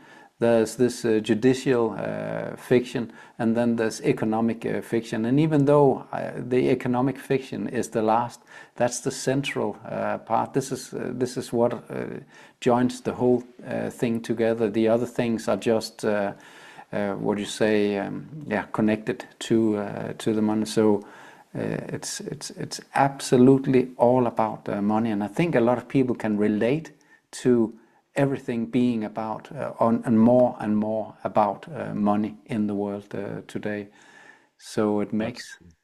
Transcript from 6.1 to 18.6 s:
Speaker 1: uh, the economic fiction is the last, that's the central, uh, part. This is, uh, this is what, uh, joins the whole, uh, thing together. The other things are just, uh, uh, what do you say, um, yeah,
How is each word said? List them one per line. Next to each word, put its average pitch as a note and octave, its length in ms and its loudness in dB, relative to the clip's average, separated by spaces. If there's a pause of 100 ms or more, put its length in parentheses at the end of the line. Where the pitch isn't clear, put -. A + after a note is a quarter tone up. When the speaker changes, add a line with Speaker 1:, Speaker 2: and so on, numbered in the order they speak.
Speaker 1:
uh, - 240 -6
the B2+ 340 0
economic B2+ 460 0
fiction B2+ 520 -4
is A2+ 220 -4
the A2+ 120 0
last, A2 380 0 (340)
that's A#2+ 260 -2
the C3+ 120 -4
central, C3 640 -2 (120)
uh, G#2+ 300 -4
part. A2+ 340 -2
This C3+ 200 -2
is, - 200 -10
uh, B2+ 220 -8
this B2+ 220 -4
is B2 160 -8
what, A#2+ 200 2 (180)
uh, B1+ 160 -8 (540)
joins B2 420 2
the A2 120 -4
whole, B2 300 2 (220)
uh, A2+ 240 -6
thing A#2 300 -2
together. A2+ 480 0
The A2 200 2
other A#2+ 180 2
things A#2 420 -2
are A2 80 0
just, A2 480 -2
uh, G#2 280 0 (600)
uh, G#2 220 -4
what G#2+ 220 -2
do G#2 60 -4
you G2+ 60 -6
say, G#2 500 2
um, G2 300 -8 (200)
yeah, G2 240 -2